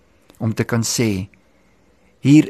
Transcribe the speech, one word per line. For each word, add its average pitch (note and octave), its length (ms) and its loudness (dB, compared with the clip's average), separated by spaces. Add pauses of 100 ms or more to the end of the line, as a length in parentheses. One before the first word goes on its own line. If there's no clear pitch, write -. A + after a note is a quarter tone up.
(400)
Om A2+ 140 -4
te A#2 100 -4
kan A#2 180 -4
sê, G2+ 460 -4 (920)
"Hier D3 300 4